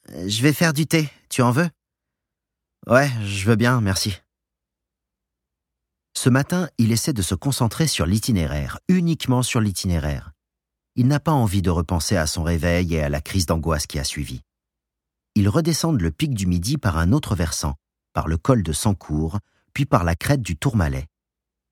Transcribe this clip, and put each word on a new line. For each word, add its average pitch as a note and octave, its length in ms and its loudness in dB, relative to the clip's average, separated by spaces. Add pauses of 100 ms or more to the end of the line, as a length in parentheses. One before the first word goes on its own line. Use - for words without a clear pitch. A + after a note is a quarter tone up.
je G2 320 -6
vais C3+ 100 6
faire E3 220 2
du D3+ 120 0
thé. D#3 240 0 (200)
Tu - 120 0
en B2 100 6
veux ? » « D#3+ 180 2 (1160)
Ouais, C3+ 220 4 (120)
je G2+ 240 -4
veux A#2 100 4
bien, A#2+ 240 2
merci. » F#2+ 380 -2 (2000)
Ce - 120 2
matin, C#3+ 480 0
il A#2 140 2
essaie B2+ 220 0
de G#2+ 80 -2
se F2+ 140 -2
concentrer C#3 520 -2
sur - 180 -2
l'itinéraire, D#2 760 0 (100)
uniquement E3 520 2
sur A#2+ 200 0
l'itinéraire. E2 720 -2 (600)
Il B2+ 120 2
n'a C#3+ 140 2
pas E3 100 0
envie G#2 300 2
de F#2 80 0
repenser F2 480 0
à D#2 100 0
son D#2+ 160 -4
réveil E2+ 520 0
et D#2 60 0
à C#2+ 80 -2
la C#2+ 120 -2
crise F#2 240 -2
d'angoisse D#2+ 420 -2
qui D2 120 -6
a C#2 40 -4
suivi. B1+ 380 -8 (920)
Ils G2+ 140 4
redescendent D#3+ 520 0
le D#2+ 100 0
pic C#3+ 240 -4
du G2 100 -4
Midi F#2 320 0
par E2+ 200 -2
un E2+ 140 2
autre C#3 240 0
versant, D2+ 400 -4 (360)
par - 160 -4
le D#2+ 100 0
col B2 240 2
de D#2+ 120 -2
Sancourt, D#2+ 680 -2 (340)
puis C#3 120 -2
par A2+ 180 2
la F2+ 120 0
crête C3+ 280 -2
du F2 120 -4
Tourmalet. D2+ 520 0 (640)